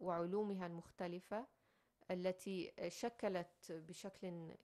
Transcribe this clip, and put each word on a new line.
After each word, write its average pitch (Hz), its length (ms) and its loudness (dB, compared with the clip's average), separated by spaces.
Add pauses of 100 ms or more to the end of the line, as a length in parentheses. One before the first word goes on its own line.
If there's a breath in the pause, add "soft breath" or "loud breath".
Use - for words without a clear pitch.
وعلومها 185 680 2
المختلفة 180 800 -4 (640 soft breath)
التي 185 600 2 (160)
شكلت 190 840 0
بشكل 170 920 -6